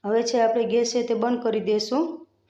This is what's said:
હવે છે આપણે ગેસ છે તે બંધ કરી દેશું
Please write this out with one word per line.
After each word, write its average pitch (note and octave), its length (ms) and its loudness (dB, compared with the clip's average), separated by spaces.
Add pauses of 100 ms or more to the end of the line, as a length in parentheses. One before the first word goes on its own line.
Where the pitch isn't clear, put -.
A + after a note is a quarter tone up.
હવે A3+ 180 2
છે A#3 160 0
આપણે A3+ 240 2
ગેસ A#3 300 0
છે A#3+ 100 0
તે A#3+ 100 -2
બંધ A#3 300 0
કરી A3 160 0
દેશું G#3+ 680 -2 (220)